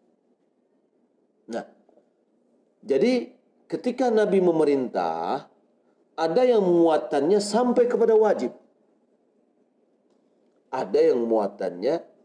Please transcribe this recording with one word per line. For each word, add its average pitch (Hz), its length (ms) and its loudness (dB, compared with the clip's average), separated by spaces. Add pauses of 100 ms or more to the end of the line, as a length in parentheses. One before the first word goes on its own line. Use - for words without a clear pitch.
(1500)
Nah, 113 140 -10 (1200)
jadi 240 500 -2 (380)
ketika 240 420 -4
Nabi 202 300 2
memerintah, 127 1080 -2 (640)
ada 165 300 0
yang 240 180 4
muatannya 165 800 2
sampai 240 480 0
kepada 226 240 2
wajib. 214 400 2 (2250)
Ada 143 460 0
yang 120 100 -2
muatannya 104 800 -4 (200)